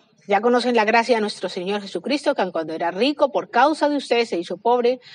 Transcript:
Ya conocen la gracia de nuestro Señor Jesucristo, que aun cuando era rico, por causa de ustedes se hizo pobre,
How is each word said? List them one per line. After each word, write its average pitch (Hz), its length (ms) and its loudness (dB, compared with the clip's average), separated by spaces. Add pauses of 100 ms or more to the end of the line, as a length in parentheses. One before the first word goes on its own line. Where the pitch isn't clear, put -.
(260)
Ya 202 140 2
conocen 240 340 2
la 220 100 4
gracia 226 320 4
de 220 40 0
nuestro 208 280 -4
Señor 190 320 -6
Jesucristo, 262 540 -4
que 247 80 -2
aun 185 100 -2
cuando 160 220 -6
era 170 160 -4
rico, 269 400 0
por - 200 -4
causa 294 380 4
de 294 80 0
ustedes 233 340 0
se 180 80 -2
hizo 175 180 -6
pobre, 247 420 2 (160)